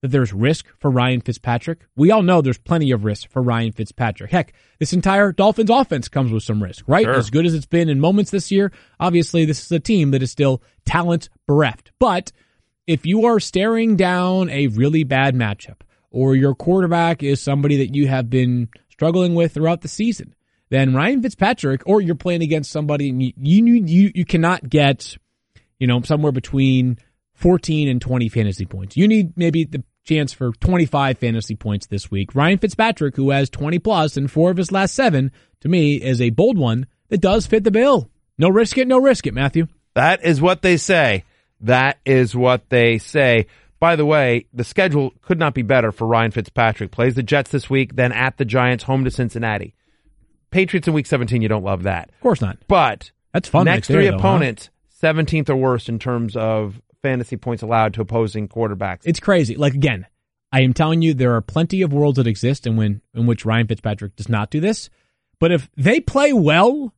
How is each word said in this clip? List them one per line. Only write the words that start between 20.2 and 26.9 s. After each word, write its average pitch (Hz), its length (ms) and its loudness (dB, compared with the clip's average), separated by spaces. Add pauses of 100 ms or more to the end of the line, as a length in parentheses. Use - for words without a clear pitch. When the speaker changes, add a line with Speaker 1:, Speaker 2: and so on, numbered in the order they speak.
Speaker 1:
then 131 240 2
Ryan 220 300 0
Fitzpatrick, 190 640 -2
or 208 120 4
you're 175 140 -2
playing 170 300 -2
against 156 260 -2
somebody, 147 400 -2
and 127 140 -2
you, 127 140 -4
you, 196 360 4
you, 196 400 4
you 180 100 -2
cannot 165 460 -2
get, 143 480 0 (640)
you 131 80 0
know, 123 160 2
somewhere 151 280 0
between 131 680 0 (340)